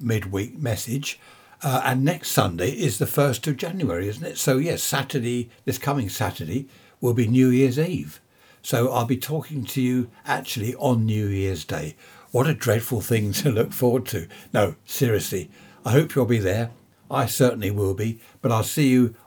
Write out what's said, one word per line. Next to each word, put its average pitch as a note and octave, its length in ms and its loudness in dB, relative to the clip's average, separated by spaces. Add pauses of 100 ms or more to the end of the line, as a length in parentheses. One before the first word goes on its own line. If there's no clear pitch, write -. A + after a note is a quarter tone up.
midweek G#2+ 580 -4
message. A#2+ 600 -4 (440)
Uh, D3 220 0
and C3 200 2
next - 260 -2
Sunday F2+ 400 2
is F#3 280 -2
the D3 80 0
first C#3+ 400 0
of D3 100 -2
January, A#2+ 520 -4
isn't B2 160 -8
it? F3 140 -10
So, C3 180 2
yes, D3 260 0
Saturday, B2 680 -2 (140)
this C3 120 -2
coming C#3 320 -2
Saturday, F#2 600 -4 (320)
will A#2+ 120 2
be A#2 140 2
New B2+ 220 6
Year's B2 300 4
Eve. E3 420 -4 (420)
So A#2+ 280 0
I'll A#2 160 0
be B2 100 2
talking D3 500 -6
to - 140 -4
you B2+ 300 0 (160)
actually B2+ 500 -4
on A#2+ 300 2
New G#2+ 200 0
Year's G2 380 -2
Day. D2+ 320 -8 (340)
What B2+ 160 2
a D#3 80 2
dreadful A2+ 460 0
thing G#2 320 0
<laughs> - 100 -4
to D3 80 2
look A2 220 0
forward B2 340 2
to. E2+ 220 -6 (240)
No, G2+ 320 2
seriously, G2+ 680 0 (340)
I A2 80 0
hope D3 220 4
you'll B2 120 4
be A#2 120 2
there. G#2+ 320 0 (400)
I C3+ 160 0
certainly A2+ 460 2
will G2+ 220 0
be, A2+ 260 -4 (200)
but A#2+ 120 0
I'll A2 100 2
see C#3 260 2
you B2 280 4 (100)